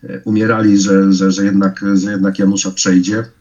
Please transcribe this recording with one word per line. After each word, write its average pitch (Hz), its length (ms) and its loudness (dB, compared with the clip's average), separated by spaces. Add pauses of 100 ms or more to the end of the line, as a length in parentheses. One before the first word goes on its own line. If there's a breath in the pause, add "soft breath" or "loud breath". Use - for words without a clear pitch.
e, 98 200 -14
umierali, 107 580 2
że, 98 320 4
że, 95 180 2
że 98 140 -2
jednak, 98 480 -2
że 104 180 -2
jednak 98 280 -4
Janusza 98 320 -2
przejdzie. 95 540 0 (160)